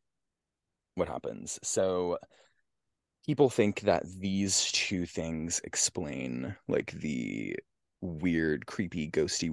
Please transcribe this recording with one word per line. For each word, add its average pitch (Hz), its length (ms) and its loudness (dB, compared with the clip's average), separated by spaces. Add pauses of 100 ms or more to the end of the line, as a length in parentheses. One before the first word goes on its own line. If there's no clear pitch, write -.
(920)
what 87 160 0
happens. - 540 -8
So 90 540 2 (1080)
people 147 240 6
think 104 320 4
that 101 220 4 (160)
these 98 520 2
two 90 340 0
things 82 580 -4
explain, 64 920 -4 (120)
like, - 240 0
the 55 640 -4 (460)
weird, 82 680 0
creepy, 82 420 -4
ghosty, 80 440 0